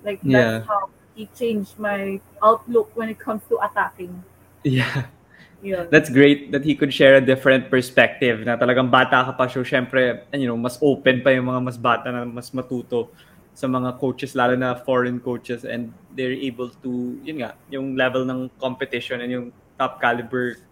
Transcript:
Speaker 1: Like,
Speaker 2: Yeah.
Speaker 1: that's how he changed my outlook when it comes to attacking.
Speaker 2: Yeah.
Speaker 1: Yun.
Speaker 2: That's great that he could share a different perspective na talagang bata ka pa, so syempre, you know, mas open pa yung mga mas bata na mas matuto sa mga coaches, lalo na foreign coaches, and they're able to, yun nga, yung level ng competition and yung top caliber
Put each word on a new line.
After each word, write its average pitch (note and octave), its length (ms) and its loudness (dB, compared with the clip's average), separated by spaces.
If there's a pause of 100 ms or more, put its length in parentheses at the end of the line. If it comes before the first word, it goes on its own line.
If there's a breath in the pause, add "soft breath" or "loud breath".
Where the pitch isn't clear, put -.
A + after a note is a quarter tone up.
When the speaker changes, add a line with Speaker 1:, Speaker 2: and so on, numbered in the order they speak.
Speaker 1:
Like, G3+ 220 -8
Speaker 2:
Yeah. A#2 400 2
Speaker 1:
that's - 40 -12
how G3+ 220 -2 (240)
he G#3+ 220 -14
changed G#3+ 420 -4
my G3 420 -6 (220)
outlook A3 540 2
when A3 140 -6
it G#3+ 100 -12
comes G#3+ 300 -6
to - 120 0
attacking. F3+ 600 -6 (420)
Speaker 2:
Yeah. B2+ 480 -2 (440 soft breath)
Speaker 1:
Yun. F3+ 320 -6
Speaker 2:
That's D3+ 240 4
great C#3+ 400 6
that C#3 80 -2
he D3 160 -2
could C#3 160 -2
share C3+ 240 8
a C3 60 6
different C3 500 2
perspective A#2+ 720 2
na A#2+ 160 -2
talagang B2 320 2
bata C3 320 4
ka C3+ 80 -8
pa, B2+ 160 -2
so B2+ 160 -4
syempre, B2+ 640 0
you C#3 160 -2
know, A#2+ 80 -2
mas A#2+ 320 -4
open B2+ 400 2
pa C3+ 80 6
yung B2+ 160 0
mga B2+ 160 -2
mas A#2+ 160 -8
bata B2 320 0
na A#2+ 160 -8
mas A#2+ 240 -14
matuto B2 560 -6 (480 soft breath)
sa - 80 -6
mga B2+ 320 -2
coaches, C3 400 -6
lalo B2+ 160 2
na B2+ 240 -2
foreign B2 400 0
coaches, A#2+ 480 -8
and A#2 240 -8 (240)
they're C3 240 -4
able B2 320 -8 (160)
to, B2 400 -6
yun D3+ 160 -10
nga, G#2+ 160 -10 (160)
yung C3+ 240 -6
level B2+ 240 0
ng B2+ 400 -6
competition B2+ 560 -6
and B2 160 -6
yung A#2+ 140 -8 (340)
top B2+ 160 -4
caliber A#2+ 640 -2 (100)